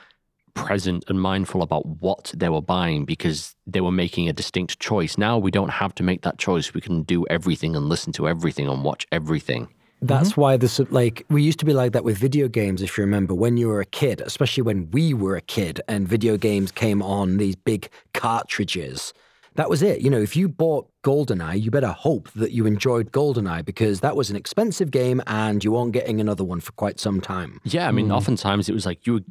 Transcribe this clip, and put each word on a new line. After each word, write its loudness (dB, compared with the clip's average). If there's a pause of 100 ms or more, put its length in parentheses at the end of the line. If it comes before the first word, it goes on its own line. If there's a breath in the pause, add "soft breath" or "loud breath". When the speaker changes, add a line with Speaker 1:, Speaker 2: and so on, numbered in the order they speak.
(540 loud breath)
Speaker 1:
present -2
and 0
mindful 0
about -2
what -4
they 0
were 0
buying 0
because -4 (120)
they -2
were 0
making 0
a -2
distinct -6
choice. -2
Now 2
we 2
don't 0
have -4
to -4
make 0
that -4
choice. -2
We -4
can -2
do 0
everything 0
and -2
listen -2
to 0
everything -2
and -2
watch -4
everything. -2 (340 soft breath)
Speaker 2:
That's 4
Speaker 3:
Mm-hmm. 2
Speaker 2:
why 6
this, 2 (120)
like, 2
we 4
used 2
to -2
be 4
like 2
that 0
with 2
video 2
games, 0
if -4
you 0
remember, 2
when 2
you 2
were 0
a -4
kid, -2
especially 0
when 0
we 2
were 0
a -6
kid -4
and 0
video 2
games 0
came 0
on 0
these 0
big -2 (240 loud breath)
cartridges. -4 (420 soft breath)
That 0
was 2
it. 2
You 4
know, 4
if -2
you 4
bought 0 (140)
GoldenEye, 0
you -2
better 2
hope -2
that -2
you 2
enjoyed 2
GoldenEye 0
because 0
that 0
was 0
an -4
expensive -2
game 2
and 0
you 2
weren't 0
getting 0
another 0
one -4
for -12
quite -4
some 0
time. -8
Speaker 1:
Yeah, 0
I 2
mean, 2
Speaker 3:
Mm. 2
Speaker 1:
oftentimes 0
it 0
was -2
like -4
you, 2